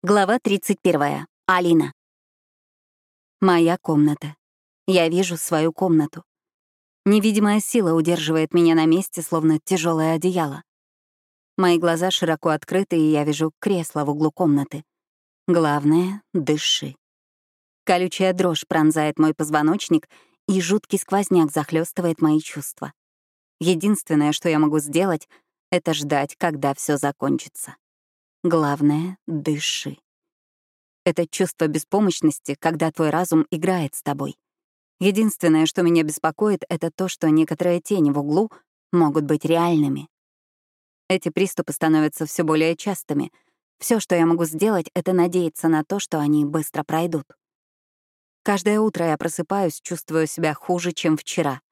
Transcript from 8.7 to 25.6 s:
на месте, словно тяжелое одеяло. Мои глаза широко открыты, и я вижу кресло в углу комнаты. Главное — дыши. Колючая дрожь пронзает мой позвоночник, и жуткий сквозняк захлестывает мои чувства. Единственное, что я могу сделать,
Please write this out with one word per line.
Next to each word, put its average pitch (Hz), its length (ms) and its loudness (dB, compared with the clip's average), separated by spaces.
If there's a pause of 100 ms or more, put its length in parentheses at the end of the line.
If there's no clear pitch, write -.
на 160 140 4
месте, 175 340 0
словно 160 420 0
тяжелое 160 520 0
одеяло. 160 480 -2 (920)
Мои 175 220 4
глаза 170 320 0
широко 165 400 0
открыты, 175 480 -2
и 156 140 4
я 147 120 2
вижу 156 360 -2
кресло 170 440 -2
в 139 60 -2
углу 151 220 0
комнаты. 143 520 0 (640)
Главное — 165 760 2 (100)
дыши. 151 640 -2 (880)
Колючая 185 500 0
дрожь 180 340 -2
пронзает 156 520 0
мой 156 160 2
позвоночник, 156 760 0 (380)
и 190 140 2
жуткий 196 360 -2
сквозняк 190 540 2
захлестывает 165 720 -2
мои 156 160 4
чувства. - 520 -12 (680)
Единственное, 165 720 0
что - 180 -2
я 156 80 2
могу 151 220 2
сделать, 156 500 -2 (400)